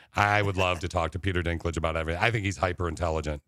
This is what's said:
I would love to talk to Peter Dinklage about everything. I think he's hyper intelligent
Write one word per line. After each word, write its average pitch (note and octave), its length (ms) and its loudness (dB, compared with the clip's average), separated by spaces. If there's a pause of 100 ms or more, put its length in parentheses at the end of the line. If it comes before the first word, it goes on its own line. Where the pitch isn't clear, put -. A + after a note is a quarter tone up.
(160)
I G#2 260 4
would G2 160 0
love F2+ 220 2
to F2 80 -4
talk E2+ 240 0
to F2 80 -6
Peter F2+ 240 0
Dinklage E2+ 340 -2
about D#2+ 180 0
everything. E2 240 -2
I A2+ 120 4
think A2 140 -2
he's G2 120 -2
hyper F2+ 300 0
intelligent D#2+ 600 -2